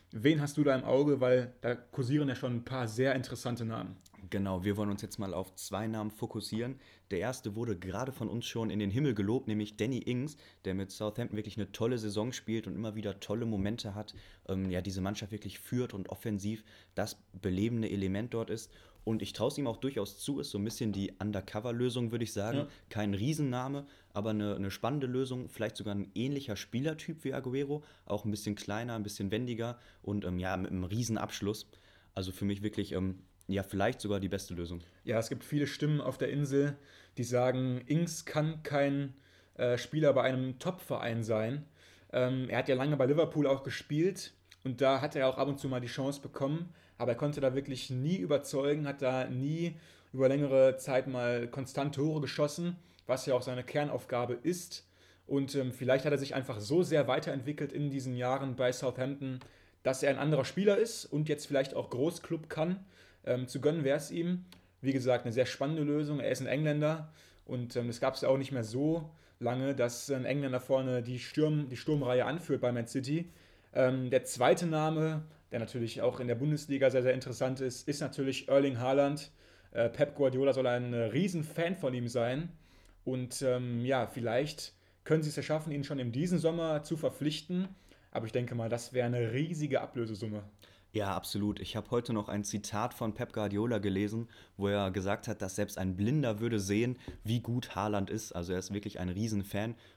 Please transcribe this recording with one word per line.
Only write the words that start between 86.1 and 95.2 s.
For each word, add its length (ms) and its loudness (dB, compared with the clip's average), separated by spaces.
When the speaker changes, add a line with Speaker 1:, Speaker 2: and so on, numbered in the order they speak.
Speaker 1:
diesem 260 2
Sommer 440 0
zu 140 -4
verpflichten. 720 -2
Aber 160 -4
ich 60 -6
denke 220 -2
mal, 140 -2
das 240 -4
wäre 140 2
eine 260 2
riesige 480 0
Ablösesumme. 640 -4
Speaker 2:
Ja, 240 -2
absolut. 460 -2
Ich 160 -8
hab 140 -6
heute 240 0
noch 160 -2
ein 140 -2
Zitat 500 -4
von 180 -2
Pep 220 -6
Guardiola 420 0
gelesen, 500 0
wo 120 2
er 220 2
gesagt 380 -2